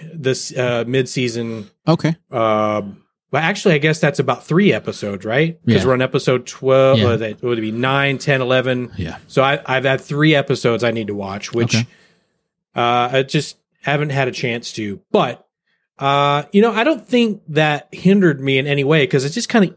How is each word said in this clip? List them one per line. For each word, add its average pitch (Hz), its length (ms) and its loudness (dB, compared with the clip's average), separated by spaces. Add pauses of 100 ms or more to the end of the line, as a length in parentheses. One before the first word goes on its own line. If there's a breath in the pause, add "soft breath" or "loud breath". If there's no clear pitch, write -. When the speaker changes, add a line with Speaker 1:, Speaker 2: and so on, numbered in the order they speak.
(140)
Speaker 1:
this, 131 420 -4
uh, 120 320 -2
mid-season. 120 840 -4 (180)
Speaker 2:
Okay. 156 220 2 (220)
Speaker 1:
Um, 107 720 -2 (280)
well, 143 120 -2
actually, 190 300 2
I 151 60 2
guess 156 200 0
that's 147 200 0
about 123 260 -2
three 170 280 4
episodes, 101 520 -6
right? 151 400 0
'Cause 117 100 4
Speaker 2:
Yeah. 98 100 2
Speaker 1:
we're 131 80 2
on 127 80 0
episode 131 460 -2
twelve. 131 520 4
Speaker 2:
Yeah. 107 100 4
Speaker 1:
Uh, 113 80 0
that 107 260 -6
would 120 180 -2
be 107 100 -4
nine, 135 460 0
ten, 135 240 0
eleven. 127 560 0
Speaker 2:
Yeah. - 200 -8 (100)
Speaker 1:
So 135 160 2
I, 143 220 2
I've 131 180 -2
had 135 180 0
three 151 340 2
episodes 123 480 0
I 117 80 2
need 113 160 -4
to 104 80 -6
watch, 98 380 -10
which, 117 220 0
Speaker 2:
Okay. 117 120 0 (880 soft breath)
Speaker 1:
uh, 120 360 0
I 135 120 2
just - 340 -4 (240)
haven't 147 280 -2
had 135 180 0
a 123 40 -4
chance 117 420 -6
to. 104 260 -8 (120)
But, 151 340 0 (520)
uh, 143 540 0
you 202 100 4
know, 233 100 4
I 214 120 -2
don't 277 240 -2
think 233 420 0
that 151 420 0
hindered 180 500 2
me 135 160 2
in 135 100 0
any 143 160 0
way 147 240 4
'cause 135 180 0
it 143 60 -2
just 233 180 -6
kinda 202 280 2